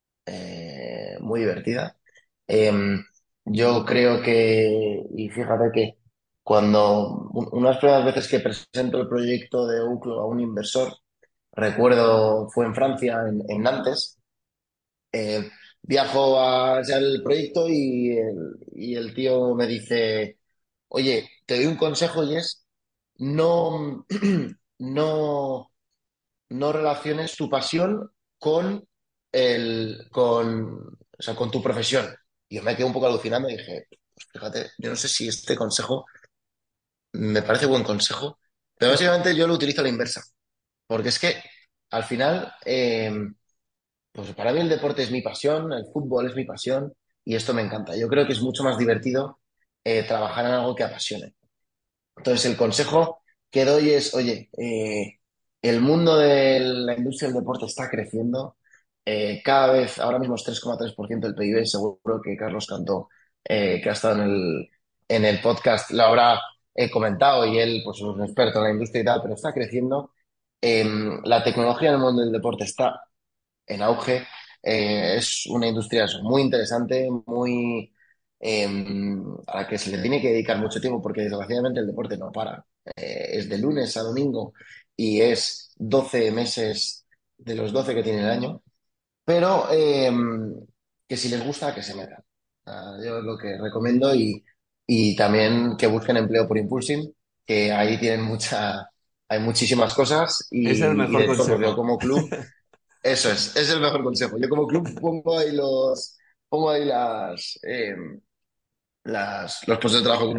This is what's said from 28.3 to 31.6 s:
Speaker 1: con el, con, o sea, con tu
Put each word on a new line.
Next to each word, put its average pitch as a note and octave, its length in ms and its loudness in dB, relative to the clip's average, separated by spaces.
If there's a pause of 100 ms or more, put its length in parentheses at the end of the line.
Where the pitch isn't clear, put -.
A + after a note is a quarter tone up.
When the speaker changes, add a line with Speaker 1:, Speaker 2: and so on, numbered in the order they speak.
Speaker 1:
con F#3 480 0 (460)
el, A2+ 800 0
con, A2+ 880 0 (200)
o - 40 -18
sea, A2+ 140 -6
con A#2 160 -2
tu A#2+ 100 -2